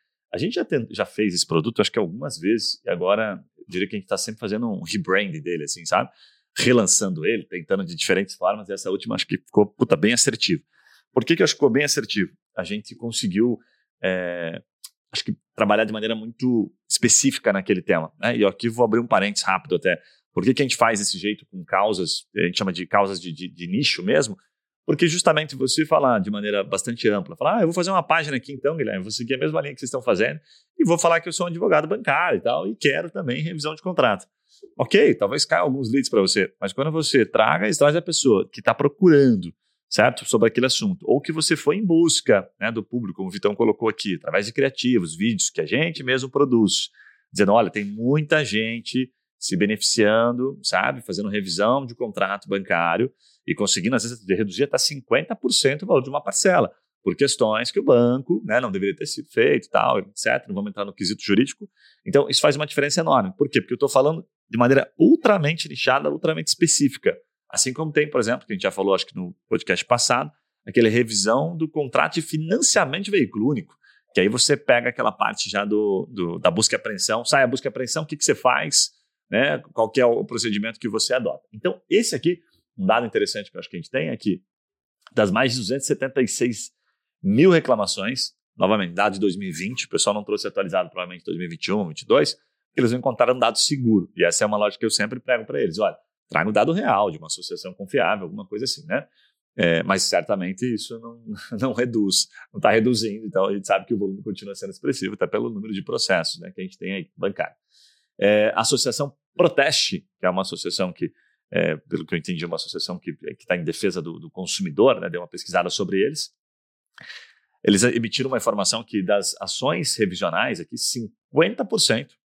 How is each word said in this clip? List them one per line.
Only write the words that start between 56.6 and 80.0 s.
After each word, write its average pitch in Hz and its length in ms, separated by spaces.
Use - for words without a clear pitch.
por 90 120
questões 120 560
que - 80
o - 40
banco, 131 600
né, 120 160
não 120 120
deveria 95 240
ter - 100
sido - 240
feito 127 380
e - 20
tal, 127 300
et 90 160
cetera. - 320
Não 95 80
vamos 101 160
entrar 101 120
no 101 100
quesito 98 280
jurídico. 131 480
Então, 147 240
isso - 140
faz 147 140
uma 151 100
diferença 143 360
enorme. 127 360
Por 143 100
quê? - 140
Porque 123 140
eu - 20
tô 139 100
falando 147 380
de 113 80
maneira 127 400
ultramente 170 720
nichada, 143 400
ultramente 160 380
específica. - 680
Assim - 240
como 151 200
tem, 147 180
por 139 100
exemplo, 113 280
que 110 60
a - 20
gente 92 80
já 98 80
falou, 98 240
acho 92 100
que - 100
no 90 200
podcast - 380
passado, 123 460
aquela 110 240
revisão 120 680
do 156 140
contrato 151 460
de 170 80
financiamento 165 840
de 202 60
veículo 120 360
único, 139 280
que - 100
aí 98 80
você 123 280
pega 123 320
aquela 117 220
parte 107 380
já 101 140
do, 104 480
do, 87 280
da 90 100
busca 87 240
e - 40
apreensão, 110 460
sai 139 200
a 123 40
busca 131 200
e - 20
apreensão, 127 340
o - 40
que 151 100
que - 60
você 139 100
faz, - 580
né? 135 300
Qual 113 160
que 135 100
é 123 60